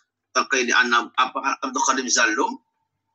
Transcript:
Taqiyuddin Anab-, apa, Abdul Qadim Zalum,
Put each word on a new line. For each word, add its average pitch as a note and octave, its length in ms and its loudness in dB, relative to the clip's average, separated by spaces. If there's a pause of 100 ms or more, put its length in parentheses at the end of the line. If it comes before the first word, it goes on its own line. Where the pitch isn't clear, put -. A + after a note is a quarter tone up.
(300)
Taqiyuddin B2+ 440 0
Anab-, A#2+ 440 2
apa, C3 400 -2
Abdul C3+ 240 -4
Qadim C3 240 0
Zalum, B2 480 0 (600)